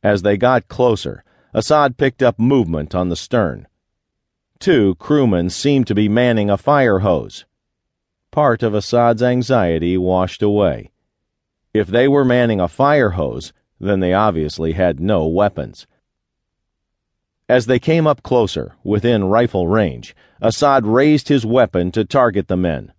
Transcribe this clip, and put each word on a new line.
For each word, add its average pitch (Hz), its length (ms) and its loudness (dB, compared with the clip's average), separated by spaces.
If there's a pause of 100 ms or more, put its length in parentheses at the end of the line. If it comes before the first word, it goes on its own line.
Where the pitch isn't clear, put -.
As 104 200 0
they 101 140 0
got 123 320 0
closer, - 560 -2 (300)
Assad 139 420 0
picked 135 260 -2
up 120 160 2
movement 101 560 0
on 90 140 -2
the 82 80 -4
stern. 85 520 -4 (880)
Two 110 380 2
crewmen 110 520 0
seemed 135 380 0
to 107 80 -2
be 107 140 2
manning 113 420 0
a 101 80 0
fire 131 400 2
hose. 85 480 -2 (880)
Part 131 320 0
of 107 100 -2
Assad's 120 480 0
anxiety 107 760 0
washed 92 460 -2
away. 98 480 -2 (840)
If 104 140 0
they 117 220 2
were 139 160 2
manning 120 360 0
a 90 60 0
fire 135 440 0
hose, 71 420 -6 (260)
then 98 220 -2
they 90 120 0
obviously 80 600 -2
had 87 260 -2
no 85 300 -2
weapons. 80 580 -4 (1600)
As 123 180 2
they 123 120 2
came 160 300 0
up 143 160 -2
closer, 107 580 -2
within 104 440 0
rifle 98 420 0
range, 85 480 -2 (240)
Assad 131 440 0
raised 135 440 2
his 135 180 0
weapon 107 460 0
to 110 120 -2
target 104 440 0
the 92 80 -2
men. 82 420 -4